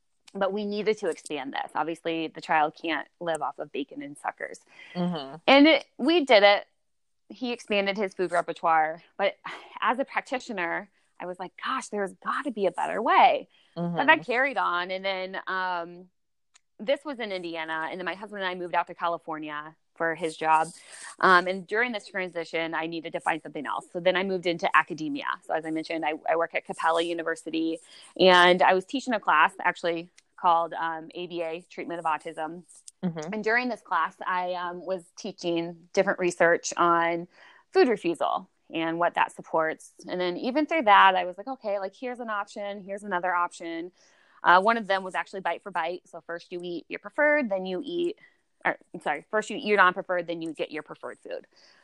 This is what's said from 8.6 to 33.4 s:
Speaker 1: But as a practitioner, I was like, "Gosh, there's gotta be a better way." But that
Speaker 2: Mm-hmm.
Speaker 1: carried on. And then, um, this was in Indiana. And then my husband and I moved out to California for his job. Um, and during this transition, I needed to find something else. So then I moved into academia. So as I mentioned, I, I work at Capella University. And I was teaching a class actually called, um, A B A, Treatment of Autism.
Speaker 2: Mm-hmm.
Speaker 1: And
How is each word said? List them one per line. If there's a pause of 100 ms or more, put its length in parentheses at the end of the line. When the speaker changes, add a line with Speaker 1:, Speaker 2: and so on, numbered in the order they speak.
Speaker 1:
But (440)
as
a
practitioner, (300)
I
was
like, (120)
"Gosh,
there's (120)
gotta
be
a
better
way." (280)
But
that
Speaker 2:
Mm-hmm.
Speaker 1:
carried
on.
And
then,
um, (720)
this
was
in
Indiana.
And
then
my
husband
and
I
moved
out
to
California (220)
for
his
job. (520)
Um,
and
during
this
transition,
I
needed
to
find
something
else.
So
then
I
moved
into
academia. (200)
So
as
I
mentioned,
I, (140)
I
work
at
Capella
University. (380)
And
I
was
teaching
a
class (100)
actually (300)
called,
um,
A
B
A,
Treatment
of
Autism. (420)
Speaker 2:
Mm-hmm.
Speaker 1:
And